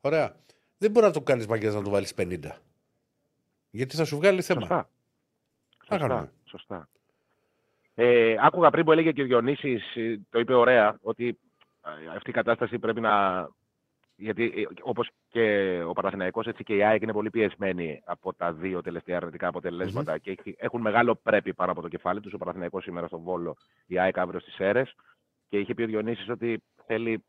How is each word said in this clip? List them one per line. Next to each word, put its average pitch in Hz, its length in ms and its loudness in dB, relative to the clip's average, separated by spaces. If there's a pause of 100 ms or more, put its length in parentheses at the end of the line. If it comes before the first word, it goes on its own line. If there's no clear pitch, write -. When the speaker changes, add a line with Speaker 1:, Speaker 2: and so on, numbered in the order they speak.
Speaker 1:
Ωραία. 143 340 0 (420)
Δεν 208 140 2
μπορεί 220 140 6
να 190 60 6
το 156 100 -2
κάνεις 120 260 0
μαγκές 107 260 0
να 104 80 -2
το 98 80 -4
βάλεις 101 240 0
πενήντα. 87 440 -6 (1120)
Γιατί 127 240 -6
θα 160 100 0
σου 143 120 -6
βγάλει 185 240 4
θέμα. 131 180 -2
Speaker 2:
Σωστά. 123 300 -2 (800)
Speaker 1:
Τι - 220 -14
να 202 60 -2
Speaker 2:
Σωστά, 147 100 0
Speaker 1:
κάνουμε; 107 240 -2 (140)
Speaker 2:
σωστά. - 440 -16 (1040)
Ε, 117 460 6
άκουγα 160 280 6
πριν 165 160 4
που 160 60 6
έλεγε 160 200 6
και 139 100 -4
ο 135 40 0
Διονύσης, 123 680 0
ε, 113 240 -4 (100)
το 117 100 0
είπε 120 140 0
ωραία, 117 480 6
ότι, 117 260 -4 (580)
ε, 78 300 -14
αυτή - 140 -10
η 117 40 -10
κατάσταση 117 460 0
πρέπει 110 220 -2
να, 98 460 2 (680)
γιατί, 104 280 -4 (120)
ε, 107 80 -4 (180)
όπως 120 280 -4 (200)
και 101 580 2
ο 90 60 -6
Παναθηναϊκός, 98 540 -4
έτσι 113 160 -10
και 107 120 -4
η 101 80 4
αεκ 107 180 4
είναι 110 120 -4
πολύ 107 160 -2
πιεσμένη 92 760 -2
από 87 280 -10
τα 85 200 -4
δύο 90 280 -6
τελευταία 87 360 -8
αρνητικά 87 300 -6
αποτελέσματα 87 640 -6
Speaker 1:
Μμμ. 78 100 -2
Speaker 2:
και 98 100 -12
έχει, 95 280 -12
έχουν 120 220 -6
μεγάλο 113 340 4
πρέπει 101 380 0
πάνω 90 180 -2
από 87 100 -6
το 82 60 -10
κεφάλι 90 320 -4
τους. 104 140 -16
Ο 101 40 -12
Παναθηναϊκός 90 460 -8
σήμερα 87 240 -8
στον 85 140 -12
Βόλο, 85 340 -6 (300)
η 90 140 -2
αεκ 92 180 2
αύριο 90 220 -4
στις - 140 -18
Σέρρες. 107 420 0 (540)
Και 101 100 0
είχε 101 140 -4
πει 117 100 -2
ο 113 40 -2
Διονύσης 110 420 -4
ότι 117 340 -4 (220)
θέλει 113 440 -4